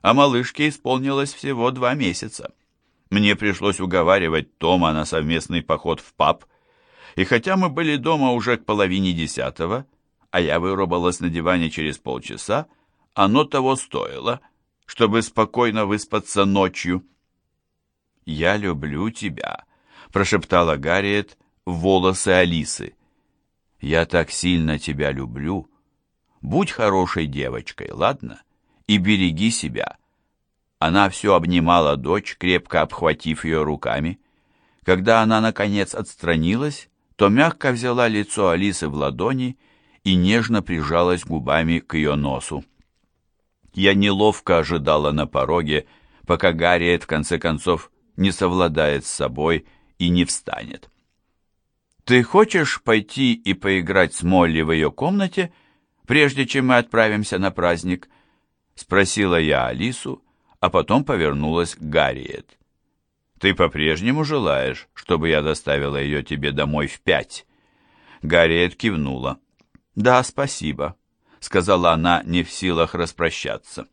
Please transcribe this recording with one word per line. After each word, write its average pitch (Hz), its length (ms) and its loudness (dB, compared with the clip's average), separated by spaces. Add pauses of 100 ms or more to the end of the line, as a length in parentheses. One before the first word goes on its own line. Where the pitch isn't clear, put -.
а 104 120 4
малышке 139 560 2
исполнилось 139 640 -4
всего 127 380 -2
два 127 240 -2
месяца. - 580 -6 (560)
Мне 104 260 2
пришлось 101 440 -2
уговаривать 87 760 0
Тома 82 360 2
на 78 120 -4
совместный 80 560 -2
поход 78 380 -4
в - 140 -20
паб, - 320 -2 (720)
и 92 80 0
хотя 127 340 0
мы 185 120 0
были 151 260 -2
дома 139 360 0
уже 120 260 0
к - 80 -12
половине 95 480 0
десятого, 82 760 -6 (420)
а 90 120 0
я 80 180 0
вырубалась 90 600 0
на 87 100 -2
диване 85 400 0
через 78 280 -6
полчаса, 65 680 -8 (460)
оно 104 300 4
того 135 320 0
стоило, 67 680 -8 (440)
чтобы 113 360 0
спокойно 110 640 -2
выспаться 101 600 -2
ночью. 95 580 0 (1200)
«Я 80 320 0
люблю 82 520 -4
тебя», 104 560 -10 (460)
прошептала 87 680 2
Гарриет 98 600 -2 (280)
в 90 80 -6
волосы 92 560 2
Алисы. 85 680 2 (840)
«Я 80 240 2
так 85 260 0
сильно 80 480 0
тебя 73 320 -4
люблю. 67 580 -8 (720)
Будь 113 300 -2
хорошей 95 540 0
девочкой, 64 680 -8
ладно? 87 500 -4 (460)
И 107 100 4
береги 92 540 2
себя». - 460 -6 (840)
Она 95 300 4
все 98 260 2
обнимала 82 600 2
дочь, 76 420 -4
крепко 87 440 0
обхватив 78 640 -2
ее 80 180 0
руками. 73 560 -4 (640)
Когда 98 380 4
она, 110 180 4
наконец, 104 560 -2
отстранилась, 95 920 -2 (260)
то 101 140 4
мягко 143 420 2
взяла 123 360 0
лицо 104 420 0
Алисы 87 400 0
в 69 40 -8
ладони 98 640 -4 (460)
и 95 120 2
нежно 107 460 2
прижалась 85 640 0
губами 80 540 0
к - 160 -10
ее 73 200 0
носу. 69 500 -6 (1080)
Я 98 200 4
неловко 98 680 2
ожидала 76 520 0
на 76 140 -2
пороге, 76 640 -2 (400)
пока 90 240 2
Гарриет, 85 520 2
в - 40 -20
конце 76 320 -2
концов, 80 500 -2 (280)
не 95 140 2
совладает 82 760 0
с - 40 -10
собой 73 560 -2 (320)
и 87 120 0
не 87 160 2
встанет. - 640 -10 (1160)
«Ты 123 180 6
хочешь 190 580 2
пойти 117 520 0
и 101 200 -4
поиграть 92 600 0
с - 100 -10
Молли 85 380 2
в 78 100 -2
ее 78 200 0
комнате, 185 600 -4 (520)
прежде 139 400 2
чем 131 220 -2
мы 127 100 6
отправимся 107 600 0
на 95 120 0
праздник?» 87 580 -2 (640)
спросила 92 640 2
я 71 280 2
Алису, 82 560 -8 (360)
а 92 100 0
потом 101 360 2
повернулась 80 680 -2
к - 40 -20
Гарриет. 71 800 -4 (840)
«Ты 98 140 2
по-прежнему 82 680 0
желаешь, 76 720 -2
чтобы 82 360 -2
я 78 120 4
доставила 71 560 -2
ее 71 260 -2
тебе 71 280 -4
домой 73 360 -2
в - 140 -12
пять?» - 440 -2 (760)
Гарриет 85 540 4
кивнула. 67 640 -4 (560)
«Да, 127 280 4
спасибо», 78 720 -6 (440)
сказала 90 520 2
она, 82 340 2
не 85 180 0
в - 80 -10
силах 82 440 -2
распрощаться. 78 960 -6